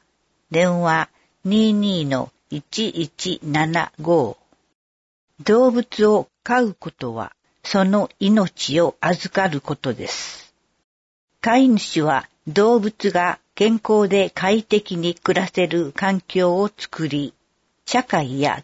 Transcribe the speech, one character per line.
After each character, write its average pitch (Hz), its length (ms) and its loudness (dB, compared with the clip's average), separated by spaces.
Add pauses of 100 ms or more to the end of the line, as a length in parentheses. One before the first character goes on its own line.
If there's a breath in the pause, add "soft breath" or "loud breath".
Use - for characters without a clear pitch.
(500)
電 175 320 0
話 160 260 0 (360)
二 214 280 2
二 202 320 0
の 131 260 -4 (200)
一 151 380 -6
一 165 540 -8
七 160 580 -2
五。 156 360 0 (1040)
動 240 320 4
物 233 340 0
を 214 220 2 (160)
飼 247 180 0
う 208 160 -2
こ 170 140 -12
と 120 220 -10
は、 113 180 -10 (320)
そ 190 200 0
の 196 260 0 (100)
命 190 600 0
を 160 200 0
預 175 340 -4
か 190 140 2
る 143 120 -4
こ - 140 -8
と 131 200 -6
で 101 120 -10
す。 - 480 -14 (880)
飼 233 160 2
い 269 120 6
主 190 340 0
は 143 260 0 (180)
動 208 320 4
物 208 320 -2
が 175 300 -2 (160)
健 220 260 2
康 214 260 2
で 196 220 2
快 208 320 0
適 208 340 -2
に 170 200 -2
暮 180 240 0
ら 185 80 -4
せ 180 180 0
る 165 240 -2
環 190 300 -2
境 180 400 0
を 208 80 0
作 - 400 -8
り、 143 260 -6 (520)
社 254 180 0
会 135 360 -2
や 139 240 -2